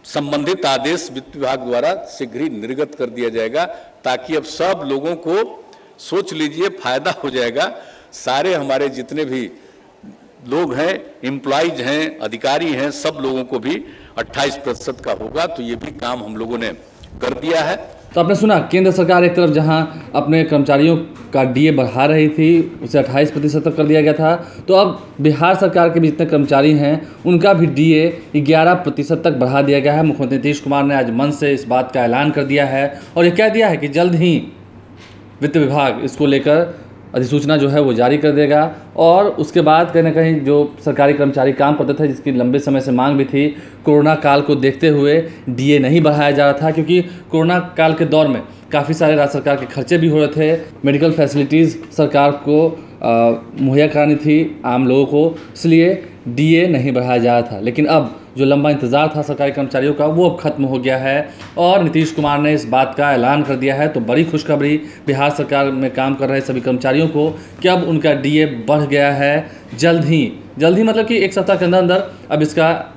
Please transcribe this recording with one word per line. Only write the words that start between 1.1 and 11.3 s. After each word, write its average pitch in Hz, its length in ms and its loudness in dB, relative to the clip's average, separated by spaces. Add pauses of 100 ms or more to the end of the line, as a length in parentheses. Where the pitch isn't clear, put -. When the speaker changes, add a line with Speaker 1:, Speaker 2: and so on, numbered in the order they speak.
Speaker 1:
वित्त 131 220 -14
विभाग 131 240 -4
द्वारा 123 340 -2
शीघ्र 131 460 -12
ही 156 80 -4
निर्गत 131 460 -8
कर 127 120 -6
दिया 117 220 -6
जाएगा, 113 360 -4 (400)
ताकि 131 320 -4
अब 147 60 -2
सब 165 480 -6
लोगों 147 240 -4
को, 170 500 -6 (340)
सोच - 340 -6
लीजिए, 156 360 -4
फायदा 143 460 -4 (100)
हो 139 60 -6
जाएगा। 127 420 -4 (400)
सारे 151 420 -2
हमारे 139 340 -2
जितने 131 360 -8
भी 127 260 -6 (1000)
लोग 143 260 -2
हैं, 165 260 -4 (240)
employees 139 480 -4